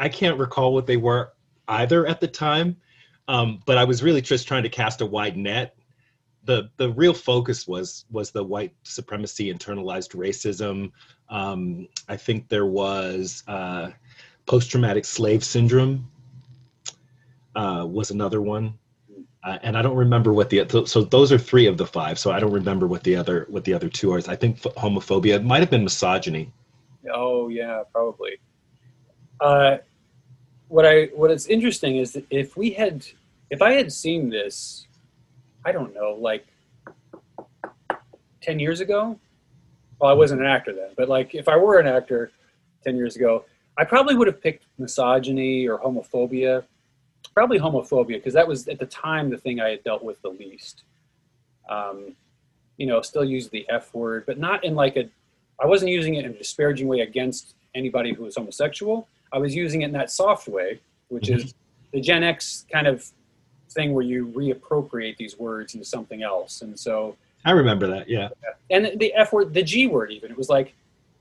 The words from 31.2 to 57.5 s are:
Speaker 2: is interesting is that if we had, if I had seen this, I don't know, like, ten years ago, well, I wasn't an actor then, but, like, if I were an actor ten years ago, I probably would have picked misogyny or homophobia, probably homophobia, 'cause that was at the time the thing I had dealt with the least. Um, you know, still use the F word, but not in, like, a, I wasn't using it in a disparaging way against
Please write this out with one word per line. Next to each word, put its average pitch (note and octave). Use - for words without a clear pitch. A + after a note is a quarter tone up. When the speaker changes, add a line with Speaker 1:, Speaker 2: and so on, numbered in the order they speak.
Speaker 2:
is D3+
interesting G3+
is B2+
that C3+
if C#3
we G#3+
had, F#3+
if C#3+
I A3+
had B3
seen D#3+
this, -
I F3
don't C#3
know, G#2+
like, A2
ten D#3
years D#3+
ago, G#3
well, C#3
I C#3
wasn't C#3+
an C3+
actor B2
then, F#2+
but, B2+
like, C3
if D3+
I D#3
were G3
an D3+
actor B2
ten C3
years A#2+
ago, A2+
I D#3
probably C4+
would A#3
have -
picked D#3+
misogyny C3
or G#2+
homophobia, B2+
probably A3+
homophobia, B2+
'cause B2+
that E3
was C3+
at -
the -
time D#3
the A#2
thing A#2+
I A2
had G#2+
dealt G#2+
with A2
the G2
least. F#2+
Um, G2+
you C3+
know, A2+
still C#3+
use C3
the G#2+
F A#2
word, A2+
but C3
not F3+
in, D#3+
like, C#3
a, B2
I C3+
wasn't F#3
using D#3+
it C#3
in A#2+
a G#2+
disparaging C#3
way C3
against B2